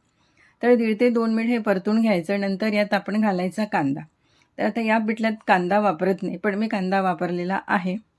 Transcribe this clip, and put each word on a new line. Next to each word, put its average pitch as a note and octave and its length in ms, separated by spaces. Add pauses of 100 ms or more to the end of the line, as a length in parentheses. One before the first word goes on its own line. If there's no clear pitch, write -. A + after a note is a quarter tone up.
(640)
तर A#3+ 120
दीड A3 260
ते B3 100
दोन A3+ 240
मिनिट A3+ 160
हे A#3+ 80
परतून G#3 420
घ्यायचं. G3+ 400
नंतर G3 320
यात G#3 220
आपण G3 260
घालायचा F#3+ 440
कांदा. D3+ 360 (580)
तर G3+ 60
आता G#3+ 160
या A3 180
पिठल्यात A3 340 (140)
कांदा F#3 340
वापरत F#3 420
नाही, F3+ 140
पण G3 180
मी A3 140
कांदा G3 320
वापरलेला F3+ 640
आहे, F#3 300 (220)